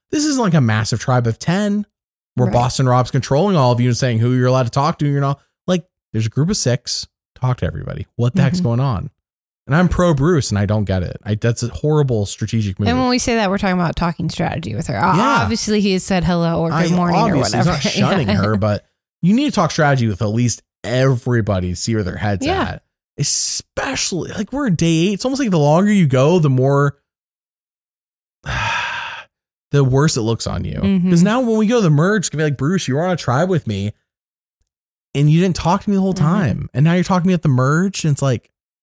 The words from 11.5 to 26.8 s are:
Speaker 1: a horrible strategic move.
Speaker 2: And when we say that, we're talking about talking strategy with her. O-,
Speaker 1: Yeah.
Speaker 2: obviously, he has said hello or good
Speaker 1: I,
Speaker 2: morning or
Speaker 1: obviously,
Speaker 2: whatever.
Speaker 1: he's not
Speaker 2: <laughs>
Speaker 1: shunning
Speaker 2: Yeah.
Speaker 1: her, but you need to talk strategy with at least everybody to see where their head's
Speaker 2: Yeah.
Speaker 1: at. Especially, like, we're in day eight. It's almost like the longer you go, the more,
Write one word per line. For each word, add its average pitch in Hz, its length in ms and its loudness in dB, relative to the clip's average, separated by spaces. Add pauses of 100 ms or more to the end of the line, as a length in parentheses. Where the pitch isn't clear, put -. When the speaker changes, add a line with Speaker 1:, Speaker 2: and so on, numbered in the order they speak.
Speaker 1:
a 131 40 -4
horrible 131 580 0
strategic 107 520 -4
move. 104 100 0
Speaker 2:
And 247 80 2
when 254 120 0
we 247 100 2
say 240 160 -2
that, 208 160 0
we're 196 80 -2
talking 190 180 0
about 180 200 -2
talking 170 340 -2
strategy 165 460 -6
with 170 100 -6
her. - 100 -4
O-, 185 200 0
Speaker 1:
Yeah. 269 260 2
Speaker 2:
obviously, 208 380 0
he 196 140 2
has 185 100 -2
said 180 180 0
hello 165 400 0
or 170 80 -2
good 160 220 0
Speaker 1:
I, - 20 2
Speaker 2:
morning 175 220 2
or 220 80 2
Speaker 1:
obviously, 156 340 0
Speaker 2:
whatever. - 180 2
Speaker 1:
he's 143 80 -6 (120)
not - 120 2
Speaker 2:
<laughs> - 20 2
Speaker 1:
shunning 151 180 0
Speaker 2:
Yeah. - 80 2
Speaker 1:
her, 107 200 0
but 104 300 -2 (340)
you 185 140 4
need 285 120 2
to 254 60 0
talk 170 200 0
strategy 139 340 2
with - 160 -2
at 110 60 -2
least 117 340 -2 (220)
everybody 117 840 0
to 87 60 -4
see 113 200 -2
where 107 80 -2
their - 140 -6
head's 143 280 -2
Speaker 2:
Yeah. 359 160 -2
Speaker 1:
at. - 200 -8 (360)
Especially, - 1120 -4
like, 202 220 -8
we're 277 160 -2
in 165 80 2
day 165 320 2
eight. 208 60 0
It's - 100 -6
almost 262 160 -2
like 240 100 0
the 175 80 2
longer 160 340 4
you 190 140 4
go, 139 320 4
the 156 120 2
more, 139 480 2 (1500)